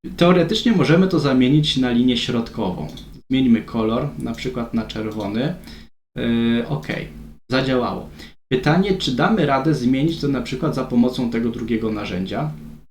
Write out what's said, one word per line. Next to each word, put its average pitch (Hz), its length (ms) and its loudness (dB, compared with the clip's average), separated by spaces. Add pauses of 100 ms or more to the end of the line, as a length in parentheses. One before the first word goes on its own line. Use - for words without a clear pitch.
(180)
Teoretycznie 180 540 4
możemy 175 360 6
to 170 120 2
zamienić 131 580 4
na 127 140 2
linię 120 260 4
środkową. 104 680 -4 (420)
Zmieńmy 127 320 4
kolor, 117 480 -2 (100)
na 117 140 -6
przykład 120 400 -8
na 113 120 -2
czerwony. 110 720 -4 (600)
Yy, 117 540 0
OK, 151 180 -4 (640)
zadziałało. 127 580 -2 (420)
Pytanie, 175 420 2
czy 147 180 -2
damy 170 340 2
radę 156 280 2
zmienić 135 460 0
to 147 80 -2
na 135 140 0
przykład 143 340 -4
za 131 80 -4
pomocą 123 460 2
tego 117 200 -2
drugiego 110 420 -4
narzędzia. 104 600 -4 (400)